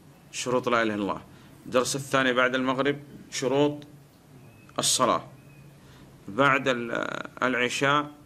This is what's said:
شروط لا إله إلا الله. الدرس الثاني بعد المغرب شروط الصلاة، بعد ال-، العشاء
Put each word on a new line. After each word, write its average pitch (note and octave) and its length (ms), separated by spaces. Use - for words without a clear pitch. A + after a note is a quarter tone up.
شروط B2 380
لا A#2 140
إله G#2+ 120
إلا G#2 60
الله. F2 200
الدرس B2 300
الثاني C3+ 380
بعد B2+ 220
المغرب C3 440
شروط C#3+ 520
الصلاة، G#2 500
بعد C3 400
ال-، A#2+ 240
العشاء C#3 680